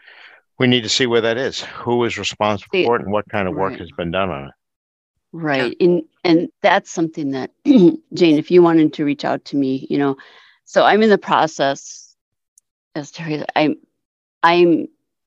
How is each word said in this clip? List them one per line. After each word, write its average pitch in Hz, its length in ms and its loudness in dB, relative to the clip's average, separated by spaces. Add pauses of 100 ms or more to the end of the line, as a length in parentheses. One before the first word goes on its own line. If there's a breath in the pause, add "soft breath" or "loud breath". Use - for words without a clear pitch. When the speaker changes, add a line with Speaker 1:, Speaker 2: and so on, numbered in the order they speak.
(600 soft breath)
Speaker 1:
we 127 80 2
need 123 160 2
to 104 60 -10
see 131 180 -2
where 117 140 2
that 113 160 2
is, 123 240 -8
who 120 420 -4
is 104 140 -4
responsible 104 540 -4
Speaker 2:
The 185 140 0
Speaker 1:
for 117 120 0
it, 76 60 -6
and 92 80 -8
what 104 180 -4
kind 101 180 -4
of 90 80 -6
work 92 180 -4
Speaker 2:
Right. - 60 -16
Speaker 1:
has 85 120 -16
been 85 200 -8
done 92 180 -4
on 69 160 -10
it. 69 60 -20 (800)
Speaker 2:
Right. 139 480 -4
Speaker 3:
Yeah. 175 80 2
Speaker 2:
And, 175 160 0 (200)
and 170 260 0 (120)
that's 185 300 0
something 160 400 -6
that, 131 280 -8
<clears throat> - 60 -18
Jane, 170 720 4
if 156 140 -4
you 175 120 6
wanted 160 300 4
to 151 120 -6
reach 143 200 -6
out 127 200 -6
to 147 120 -6
me, 135 320 -4
you 147 80 -2
know, 139 200 0 (480 soft breath)
so 170 180 0
I'm 180 200 4
in 220 60 4
the 196 80 4
process, 143 1000 -4 (800)
as 143 160 -12
Terry, 156 320 -8 (120)
I'm, 151 200 0 (680)
I'm, 170 440 4 (400)